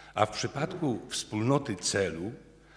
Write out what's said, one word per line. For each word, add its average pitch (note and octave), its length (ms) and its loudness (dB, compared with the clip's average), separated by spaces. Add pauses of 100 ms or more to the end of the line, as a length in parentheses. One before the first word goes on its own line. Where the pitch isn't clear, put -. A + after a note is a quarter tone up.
(140)
a G#2+ 120 4
w - 60 2
przypadku C#3 800 -2
wspólnoty A#2+ 640 0
celu, F2+ 560 0 (460)